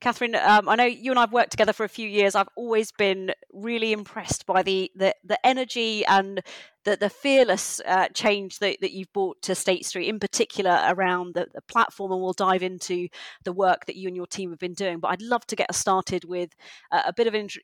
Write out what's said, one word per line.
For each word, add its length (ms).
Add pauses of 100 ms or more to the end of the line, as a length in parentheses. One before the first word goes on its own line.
Catherine, 360
um, 340
I 40
know 120
you 260
and 60
I 60
have 100
worked 160
together 240
for 100
a 40
few 200
years. 260
I've 220
always 360
been 400 (200)
really 400
impressed 540
by 160
the, 320
the, 280
the 240
energy 600
and 340 (460)
the, 100
the 140
fearless, 760
uh, 300
change 460
that, 200
that 120
you've 200
brought 300
to 120
State 300
Street, 240
in 100
particular 680
around 460
the, 180
the 80
platform, 500
and 120
we'll 100
dive 300
into 460 (360)
the 80
work 320
that 120
you 120
and 80
your 100
team 220
have 100
been 140
doing. 260
But 100
I'd 140
love 260
to 80
get 120
us 80
started 480
with, 300 (360)
uh, 140
a 80
bit 140
of 80
an 80
intro-, 220